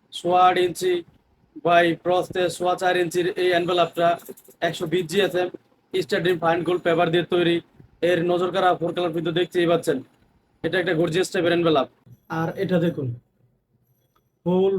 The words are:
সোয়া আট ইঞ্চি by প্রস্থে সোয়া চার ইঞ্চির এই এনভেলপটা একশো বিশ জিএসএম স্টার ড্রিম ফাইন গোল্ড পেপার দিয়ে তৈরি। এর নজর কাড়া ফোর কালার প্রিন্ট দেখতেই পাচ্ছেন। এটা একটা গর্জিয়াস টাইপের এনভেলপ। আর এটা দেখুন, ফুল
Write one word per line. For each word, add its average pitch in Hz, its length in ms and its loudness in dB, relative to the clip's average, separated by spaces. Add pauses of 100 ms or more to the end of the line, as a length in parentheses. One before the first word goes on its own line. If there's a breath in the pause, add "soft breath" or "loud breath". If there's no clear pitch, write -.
(180)
সোয়া 180 300 2
আট 180 160 2
ইঞ্চি 180 280 -2 (760)
by 175 180 6 (200)
প্রস্থে 180 380 0 (140)
সোয়া 180 240 0
চার 180 220 2
ইঞ্চির 175 240 -2 (160)
এই 180 160 2
এনভেলপটা 170 500 0 (580)
একশো 170 260 -4
বিশ 185 180 0
জিএসএম 180 380 0 (560)
স্টার 196 200 -2
ড্রিম 180 200 2
ফাইন 165 220 2
গোল্ড 175 200 0
পেপার 170 260 2
দিয়ে 175 120 2 (100)
তৈরি। 170 220 2 (540)
এর 175 80 2 (120)
নজর 180 240 0
কাড়া 180 160 2 (100)
ফোর 165 140 -4
কালার 175 180 -4
প্রিন্ট 165 160 -4 (100)
দেখতেই 175 320 0
পাচ্ছেন। 165 280 0 (680)
এটা 165 180 -2
একটা 175 180 0
গর্জিয়াস 170 320 0
টাইপের 170 240 0
এনভেলপ। 160 300 2 (540)
আর 165 80 -2 (140)
এটা 180 240 0
দেখুন, 151 220 -4 (1400)
ফুল 190 320 2